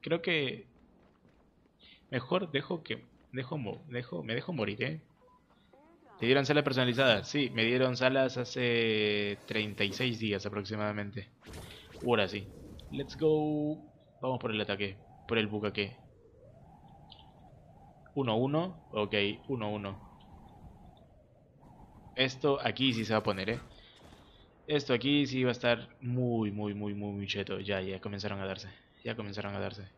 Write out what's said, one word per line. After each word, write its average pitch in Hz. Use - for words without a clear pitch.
Creo 170
que 151
mejor 175
dejo 156
que, -
dejo 131
mo-, 101
dejo, 123
me 113
dejo 170
morir, 107
¿eh? 156
¿Te -
dieron 135
salas 147
personalizadas? 123
Sí, 139
me 110
dieron 127
salas 131
hace 110
treinta 107
y 98
seis 123
días 101
aproximadamente. 104
Ahora 110
sí. 98
Let's 135
go. 151
Vamos 127
por 117
el 107
ataque. 98
Por 117
el 107
bucaque. 104
Uno 120
uno. 156
Ok, 104
uno 113
uno. 101
Esto 135
aquí 120
sí 113
se 110
va 107
a 107
poner, 95
¿eh? 123
Esto 143
aquí 139
sí 127
va 127
a -
estar 120
muy, 120
muy, 104
muy, 104
muy, 104
muy 101
cheto. 98
Ya, 98
ya 95
comenzaron 101
a 95
darse. 95
Ya 117
comenzaron 101
a 98
darse. 98